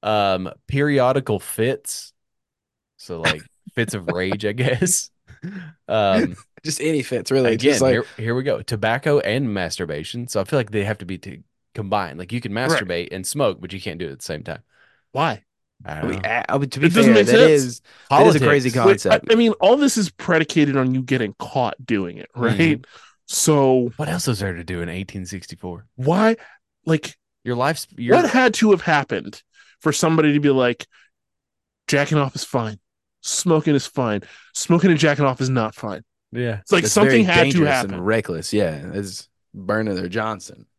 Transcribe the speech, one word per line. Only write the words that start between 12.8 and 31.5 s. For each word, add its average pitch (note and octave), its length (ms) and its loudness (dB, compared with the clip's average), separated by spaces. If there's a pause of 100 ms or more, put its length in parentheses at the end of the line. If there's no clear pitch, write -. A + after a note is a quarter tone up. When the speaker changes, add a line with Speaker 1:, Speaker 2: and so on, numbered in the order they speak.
Speaker 1:
and F#2 140 -10
smoke, B2 360 -2
but F2+ 120 -14
you F#2+ 80 -12
can't E2 180 -10
do E2+ 80 -8
it C#2 60 -10
at C2+ 60 -18
the - 60 -18
same D2+ 180 -10
time. - 180 -12 (500)
Speaker 3:
Why? C3+ 320 -4 (400)
Speaker 1:
I D2+ 140 -10
Speaker 2:
I D#2 40 -8
Speaker 1:
don't - 100 -4
Speaker 2:
mean, F#2+ 100 -6
Speaker 1:
know. F#2+ 80 -6
Speaker 2:
I, A#2 180 -2
I C#3 120 -2
mean, C#3 100 -2
to C3 100 -10
be D3 60 0
Speaker 3:
It F3 80 4
doesn't A3+ 180 6
Speaker 2:
fair, G#3+ 120 8
Speaker 3:
make - 20 4
Speaker 2:
that - 60 2
Speaker 3:
sense. G#3+ 200 8 (120)
Speaker 2:
is, B2 180 -8 (300)
that F3 160 8
is D#3+ 80 6
a D3 40 4
crazy C3 300 4
Speaker 1:
Politics. C3 360 2
Speaker 3:
Wait, F#3 60 4
I, A3 60 6
Speaker 2:
concept. - 140 -2
Speaker 3:
I A3 40 6
mean, A#3 180 4
all A#3 240 4
this C#4+ 200 2
is F#3+ 140 -2
predicated D3+ 680 0
on B2+ 160 0
you C3 80 -2
getting B2 380 -2
caught - 440 -4
doing G2 340 -2
it, - 180 -16
right? B2 440 2
Speaker 1:
Mm-hmm. - 120 -20 (340)
Speaker 3:
So C3 680 2
Speaker 1:
What D3+ 140 -6
else E3+ 180 -4
was A#2 140 -2
there F#2+ 120 -4
to E2+ 100 -12
do F2 180 -8
in E2+ 80 -6
eighteen F#2 360 -10
sixty-four? F2+ 680 -14
Speaker 3:
why, G3 400 2 (500)
like, D#3+ 320 -2 (260)
Speaker 1:
Your A#2+ 120 -4
life's, C#3 320 -2 (100)
your A#2+ 200 4
Speaker 3:
what E4+ 120 2
had B3+ 260 4
to A3 140 4
have G3+ 120 4
happened C3 600 -2 (380)
for D#3 120 0
somebody D#3+ 420 2
to D3 60 2
be C#3+ 120 2
like, B2 340 0 (1000)